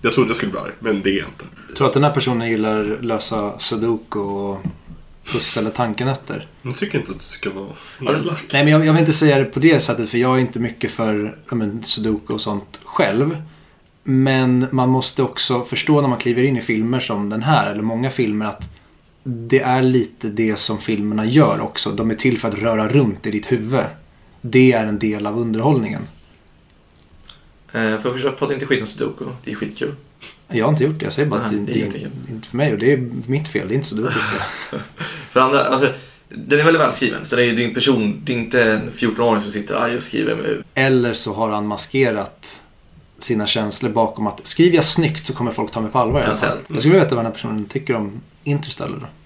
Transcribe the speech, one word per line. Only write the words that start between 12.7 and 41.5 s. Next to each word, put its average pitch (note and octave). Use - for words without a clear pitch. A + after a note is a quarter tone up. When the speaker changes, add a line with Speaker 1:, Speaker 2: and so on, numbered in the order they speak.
Speaker 2:
själv. C#3
Men C3
man B2+
måste C3
också B2
förstå C#3+
när C#3+
man B2
kliver A#2+
in C3+
i A2
filmer A#2
som G#2
den A2
här, A#2+
eller G#2
många A2+
filmer, G#2+
att -
det A#2+
är B2+
lite B2+
det G#2+
som G#2+
filmerna G#2+
gör B2+
också. A2
De A2
är G#2+
till B2
för A2+
att G#2
röra G#2+
runt A#2
i G#2+
ditt G#2+
huvud. A#2
Det B2+
är A2+
en G#2
del G#2
av G#2+
underhållningen. A#2
Speaker 3:
Eh, A2
för G#2+
det B2
första, C3
prata C#3
inte C3+
skit C3
om G#2+
sudoku. -
Det -
är G#2+
skitkul. -
Speaker 2:
Jag A#2
har D3
inte D3+
gjort D#3
det. -
Jag -
säger D3
bara G#2
Speaker 3:
Nej, G#2
Speaker 2:
att G2+
det, A#2+
Speaker 3:
det A2+
är -
Speaker 2:
det -
är G#2+
Speaker 3:
jättekul. G2+
Speaker 2:
inte A2
för A#2+
mig. C#3
Och G2+
det B2
är B2+
mitt C#3
fel. F#2+
Det G#2
är -
inte D3+
sudokus A2+
fel. G#2+
Speaker 3:
<laughs> -
För B2+
andra, C3+
alltså, C3+
den C3
är D3+
väldigt D#3+
välskriven. -
Så -
det A#2+
är, A#2
det A#2+
är A#2+
en A2
person, B2
det C3
är A#2+
inte A#2
en A2
fjortonåring A2+
som G2+
sitter G#2
arg A#2+
och -
skriver A2
med A2
Speaker 2:
Eller C3
så G#2
har G#2+
han G#2